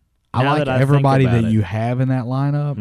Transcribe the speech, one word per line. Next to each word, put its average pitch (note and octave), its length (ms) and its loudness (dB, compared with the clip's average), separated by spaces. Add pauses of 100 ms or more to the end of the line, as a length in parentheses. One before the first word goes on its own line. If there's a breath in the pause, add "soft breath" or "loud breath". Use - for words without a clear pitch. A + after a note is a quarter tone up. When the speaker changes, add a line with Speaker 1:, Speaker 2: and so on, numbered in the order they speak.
(320)
Speaker 1:
I B2+ 120 0
Speaker 2:
Now C#3 60 0
Speaker 1:
like D3 100 0
Speaker 2:
that C#3 80 -2
I C3 100 -2
think B2+ 40 2
Speaker 1:
everybody C3+ 420 4
Speaker 2:
about A#2 180 2
Speaker 1:
that A2 60 0
Speaker 2:
it. A2 40 0
Speaker 1:
you A2 100 2
have A2+ 380 -4
in C3 80 0
that B2+ 160 -2
lineup. C#3+ 560 -4